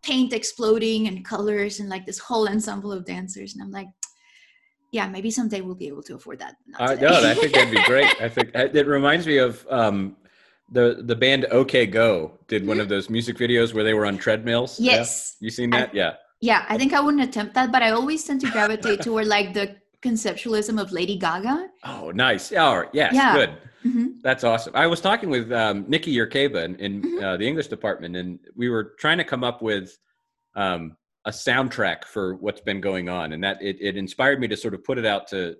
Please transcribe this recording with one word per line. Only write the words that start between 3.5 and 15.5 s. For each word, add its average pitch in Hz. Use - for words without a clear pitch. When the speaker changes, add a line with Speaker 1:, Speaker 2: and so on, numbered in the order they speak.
Speaker 1:
and 202
I'm 196
like, 196
"Yeah, 202
maybe 190
someday 220
we'll 185
be 180
able 143
to -
afford -
that." -
Not -
Speaker 2:
Uh, 131
Speaker 1:
today. 135
Speaker 2:
no, 143
I 117
think 151
that'd -
be -
great. 139
Speaker 1:
<laughs> -
Speaker 2:
I 117
think, -
it 139
reminds 143
me 147
of, 123
um, 101
the, 120
the 117
band 127
O 127
K 127
Go 101
did 104
one 107
Speaker 1:
Mm-hmm. 107
Speaker 2:
of 101
those 98
music 117
videos 117
where 107
they 110
were 107
on 101
treadmills. 117
Yeah? 247
Speaker 1:
Yes. -
Speaker 2:
You 113